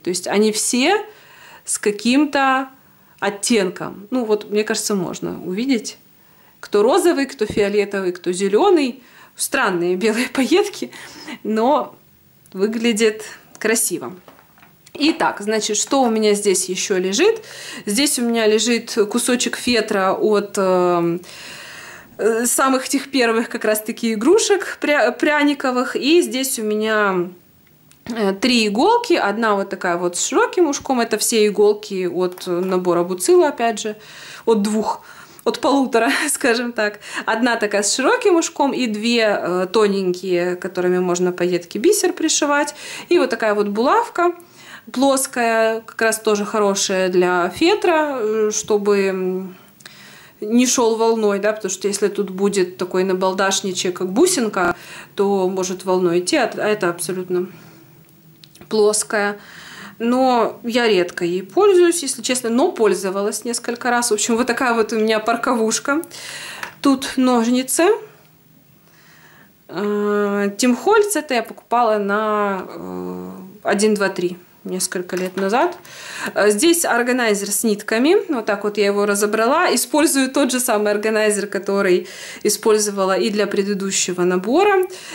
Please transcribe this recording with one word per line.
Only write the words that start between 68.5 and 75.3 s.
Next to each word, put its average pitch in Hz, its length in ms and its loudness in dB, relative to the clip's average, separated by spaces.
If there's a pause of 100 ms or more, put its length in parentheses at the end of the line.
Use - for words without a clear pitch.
Э, 208 880 -2
Тим 247 180 2
Хольц, 415 400 2
это 302 200 -2
я 226 80 0
покупала 226 540 0
на, 208 720 -2
э, 180 600 -10 (340)
один, 202 300 2
два, 202 160 0
три 180 280 -4 (260)
несколько 185 520 -6
лет 185 200 -6